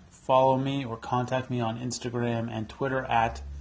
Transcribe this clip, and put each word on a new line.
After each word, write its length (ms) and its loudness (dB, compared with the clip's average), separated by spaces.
follow 480 4
me 260 -2
or 140 -6
contact 500 -2
me 120 -2
on 180 -2
Instagram 760 -2
and 140 -6
Twitter 360 -2
at 360 2